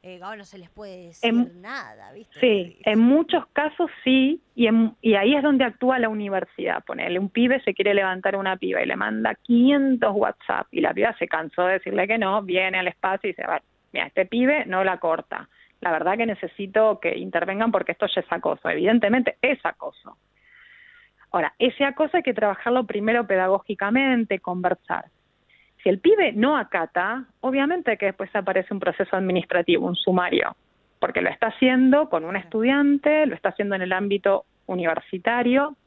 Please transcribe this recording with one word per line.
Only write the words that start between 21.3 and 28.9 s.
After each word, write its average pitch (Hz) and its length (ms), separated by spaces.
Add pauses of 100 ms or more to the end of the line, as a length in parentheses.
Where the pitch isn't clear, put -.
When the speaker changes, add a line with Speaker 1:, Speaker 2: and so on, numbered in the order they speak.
Speaker 2:
Ahora, 160 260
ese 254 280
acoso 294 320
hay 330 60
que 247 120
trabajarlo 220 500
primero 220 400
pedagógicamente, 202 1120
conversar. 180 680 (760)
Si - 80
el 180 100
pibe 392 340
no 247 240
acata, 196 680 (160)
obviamente 277 560
que 208 100
después 190 280
aparece 190 380
un 196 60
proceso 185 380